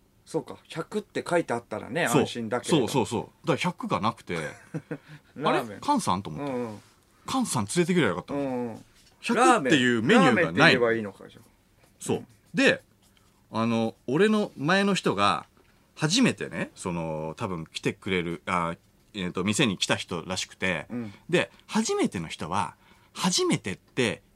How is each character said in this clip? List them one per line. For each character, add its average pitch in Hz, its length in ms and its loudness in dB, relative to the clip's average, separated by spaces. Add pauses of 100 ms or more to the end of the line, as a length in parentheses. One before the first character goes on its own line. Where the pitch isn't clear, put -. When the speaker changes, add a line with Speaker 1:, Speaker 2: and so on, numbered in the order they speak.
(260)
Speaker 1:
そ - 140 -4
う - 40 -8
か。 95 140 -16 (100)
百 - 320 -8
っ - 20 -8
て - 260 -8
書 175 100 2
い 165 80 2
て - 80 -4
あ 120 40 -2
っ 117 80 -8
た 107 140 -8
ら 95 100 -12
ね、 143 200 -2
Speaker 2:
そ 143 80 4
う。 123 60 6
Speaker 1:
安 110 40 2
心 117 220 -6
だ 120 100 -2
け - 100 -10
ど。 165 80 4
Speaker 2:
そ 127 80 4
う 95 40 -4
そ 131 140 2
う - 20 0
そ - 260 -4 (120)
う。 - 40 -6
だ 165 60 2
か - 0 -
ら 170 40 0
百 180 300 -4
が 101 140 0
な 110 100 2
く - 140 -16
て、 90 100 -6
Speaker 1:
<laughs> - 0 -
Speaker 2:
「あ 82 60 -2
れ？ 73 60 -6 (960)
Speaker 1:
ラ 302 200 0
ー 226 60 -10
メ 196 60 -12
ン。 - 60 -18
Speaker 2:
菅 285 200 2
さ 95 140 0
ん？」 95 80 -4
と - 60 -10
思 78 140 -8
っ 143 40 -6
て。 135 60 -6
Speaker 1:
う 123 40 -4
ん 123 80 -4
う - 80 -10
ん。 90 60 -16 (460)
Speaker 2:
菅 262 200 -2
さ 123 160 -2
ん 101 40 0
連 - 120 -8
れ 175 80 4
て 180 80 0
く 175 80 4
れ 120 60 4
ば - 20 4
よ 85 80 0
か 90 40 -6
っ - 40 -14
た - 80 -8
の。 143 60 -4
Speaker 1:
う 143 40 -2
ん 123 240 -4
う 113 60 -8
ん。 - 100 -16 (380)
Speaker 2:
百 226 460 4
っ - 20 2
て 160 80 6
い 123 180 4
う 113 60 0
メ 156 140 4
ニ 220 60 8
ュ - 20 6
ー - 20 6
が 254 80 6
な - 80 4
い。 - 20 4
Speaker 1:
ラ - 0 -
ー - 0 -
メ - 0 -
ン 80 60 0
っ 85 40 -6
て 98 60 0
言 160 140 8
え - 40 4
ば 117 160 2
い 113 60 0
い - 40 -4
の 98 100 -8
か、 - 160 -20
じ - 80 -20
ゃ - 20 -20
あ。 - 40 -20 (560)
Speaker 2:
そ - 160 0
う。 - 20 -2
Speaker 1:
う - 40 -2
ん。 - 60 -18 (260)
Speaker 2:
で、 233 280 4 (680)
あ 113 140 0
の、 113 300 0 (120)
俺 165 220 4
の 214 280 0
前 180 260 2
の 202 100 2
人 160 220 0
が、 98 300 0 (500)
初 165 260 2
め 202 140 4
て - 140 -8
ね、 104 260 -6
そ - 180 -6
の、 80 440 -6
多 113 100 -6
分 82 180 -6
来 - 160 -12
て 127 120 -2
く - 180 -10
れ 90 120 2
る、 85 220 -6
あ、 87 300 0 (400)
え 92 120 -6
ー 85 40 -6
と、 92 120 -4
店 107 220 2
に 92 140 -2
来 - 80 -2
た 117 100 2
人 85 280 -8
ら 90 120 -6
し - 80 -6
く - 100 -20
て、 87 340 -2
Speaker 1:
う 110 60 -12
ん。 113 180 -10 (160)
Speaker 2:
で、 160 220 0 (160)
初 226 280 0
め 381 140 0
て 95 100 -6
の 80 80 -8
人 85 220 -10
は、 87 260 -2 (380)
「初 185 320 0
め 330 120 2
て 95 160 -6
っ - 20 -8
て - 460 -2 (140)